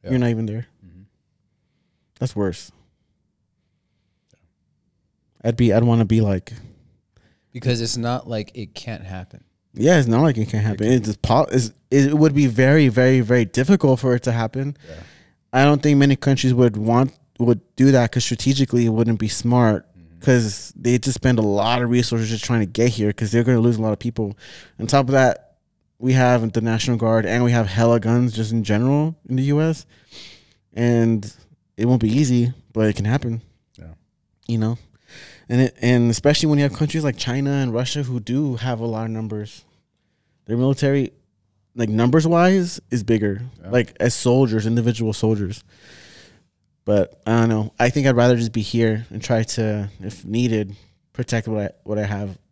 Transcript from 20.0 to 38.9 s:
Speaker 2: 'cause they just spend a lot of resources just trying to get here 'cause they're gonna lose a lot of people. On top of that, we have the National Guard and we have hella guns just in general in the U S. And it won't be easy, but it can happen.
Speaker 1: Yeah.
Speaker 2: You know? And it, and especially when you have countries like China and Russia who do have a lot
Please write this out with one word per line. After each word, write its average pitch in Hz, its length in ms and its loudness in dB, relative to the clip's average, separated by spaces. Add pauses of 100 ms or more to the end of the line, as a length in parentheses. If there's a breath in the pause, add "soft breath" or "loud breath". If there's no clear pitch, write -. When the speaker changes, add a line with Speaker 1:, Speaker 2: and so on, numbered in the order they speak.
Speaker 2:
'cause 117 560 0
they 120 220 0
just 127 160 -4
spend 123 240 0
a 110 40 0
lot 107 400 0
of 117 80 -2
resources 117 400 0
just 113 140 -6
trying 117 160 0
to 104 60 0
get 113 240 0
here 104 220 -2
'cause 104 180 -6
they're 117 140 2
gonna 120 160 2
lose 117 160 2
a 110 60 -4
lot 110 100 -2
of 101 60 -6
people. 110 380 -8 (440 loud breath)
On 117 60 -8
top 139 200 2
of 131 60 -2
that, 131 440 0 (420)
we 127 160 0
have 123 380 2
the 117 100 -2
National 113 340 -2
Guard 113 300 0
and 120 180 0
we 120 80 2
have 117 140 0
hella 117 340 2
guns 117 340 0
just 110 180 -4
in 113 120 -2
general 139 500 0 (140)
in 127 80 -4
the 131 80 -2
U 143 160 0
S. 160 260 -4 (840 loud breath)
And 117 580 0 (460)
it 110 100 -2
won't 123 160 2
be 110 80 0
easy, 123 420 2 (200)
but 110 160 0
it 104 80 -2
can 101 80 -6
happen. 113 360 -4 (380)
Speaker 1:
Yeah. 80 160 -20 (540)
Speaker 2:
You 117 100 -2
know? 113 200 -2 (720 loud breath)
And 123 140 2
it, 127 180 0
and 120 300 2
especially 147 380 0
when 147 100 2
you 143 60 2
have 139 100 -2
countries 151 300 -4
like 139 120 -4
China 139 340 -4
and 135 220 -2
Russia 127 300 -4
who 123 180 -6
do 127 360 -4
have 117 240 -6
a 117 60 -6
lot 113 180 -6